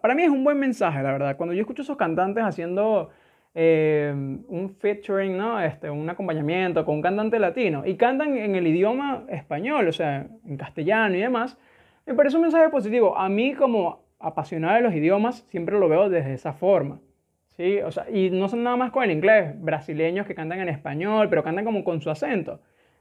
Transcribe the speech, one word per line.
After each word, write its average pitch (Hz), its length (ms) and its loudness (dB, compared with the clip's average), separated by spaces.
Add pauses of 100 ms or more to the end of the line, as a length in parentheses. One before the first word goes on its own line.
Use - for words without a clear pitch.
Para 240 140 2
mí 320 80 2
es 339 80 4
un 269 120 2
buen 285 160 2
mensaje, 202 440 0
la 135 100 0
verdad. 139 240 -2
Cuando 170 160 -4
yo 185 80 -2
escucho 240 220 -6
esos 277 140 -8
cantantes 190 460 0
haciendo, 185 680 -2 (440)
eh, 156 600 4
un 165 640 -8
featuring, 196 580 -2
¿no? 220 240 -4
Este, 156 300 -4
un 151 180 -6
acompañamiento 170 760 -2
con 151 120 0
un 151 60 -4
cantante 214 360 0
latino 180 460 0
y 190 120 -2
cantan 269 400 2
en 208 180 -2
el 175 120 0
idioma 240 640 0
español, 190 600 -2
o 165 40 0
sea, 147 340 -4 (200)
en 143 100 -8
castellano 180 600 0
y 185 40 0
demás, 247 380 -2 (480)
me 269 80 -4
parece 285 220 4
un 330 60 4
mensaje 320 260 6
positivo. 220 500 2
A 190 100 0
mí, 226 260 0
como 226 500 0 (140)
apasionado 165 580 -2
de 240 60 4
los 220 120 2
idiomas, 202 540 2
siempre 185 300 -2
lo 185 100 6
veo 185 200 4
desde 143 260 0
esa 143 180 -8
forma, 147 480 0 (500)
¿sí? 190 300 -2
O - 100 -4
sea, - 180 -8
y 190 220 2
no 190 180 0
son 233 140 -2
nada 240 140 0
más 247 160 -2
con 262 100 0
el 214 80 2
inglés, 165 500 4
brasileños 160 640 -2
que 180 80 -10
cantan 165 260 -6
en 185 80 -4
español, 170 600 -2
pero 156 140 2
cantan 175 220 -4
como 214 200 -2
con 165 160 -2
su 156 100 -6
acento. 196 500 -4 (400)